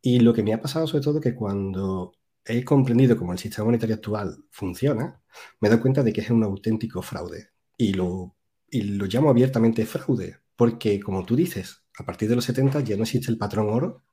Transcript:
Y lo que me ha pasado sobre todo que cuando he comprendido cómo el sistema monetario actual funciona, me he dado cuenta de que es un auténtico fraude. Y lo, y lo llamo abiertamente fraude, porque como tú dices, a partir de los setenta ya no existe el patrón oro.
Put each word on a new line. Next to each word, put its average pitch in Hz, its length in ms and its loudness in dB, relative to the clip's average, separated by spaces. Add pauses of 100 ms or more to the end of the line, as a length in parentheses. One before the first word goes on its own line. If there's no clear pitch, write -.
Y 123 180 4
lo 117 140 8
que 110 100 0
me 110 100 0
ha 113 80 -4
pasado 160 260 -2
sobre 143 160 -2
todo 151 160 0
que 131 140 -2
cuando 98 800 -4 (320)
he 120 180 -2
comprendido 127 540 4
cómo 90 160 -6
el 92 60 -6
sistema 104 260 -6
monetario 113 300 0
actual 104 420 -6 (140)
funciona, 110 680 -4 (400)
me 107 80 2
he 104 40 6
dado 117 100 6
cuenta 135 220 2
de 107 100 2
que 110 80 -4
es - 80 -8
un 113 140 4
auténtico 107 580 -4
fraude. - 480 -12 (260)
Y 104 180 0
lo, 90 420 -4 (340)
y 110 140 -2
lo 101 240 -4
llamo 135 240 4
abiertamente 113 560 4
fraude, - 500 -4 (180)
porque 113 440 2
como 95 260 -6
tú 117 100 0
dices, 143 480 -4 (140)
a - 80 -14
partir 107 240 -4
de 123 60 2
los 120 100 0
setenta 135 360 0
ya 107 140 -2
no 107 80 -2
existe 123 280 -2
el 110 80 -2
patrón 104 300 -2
oro. 131 440 -4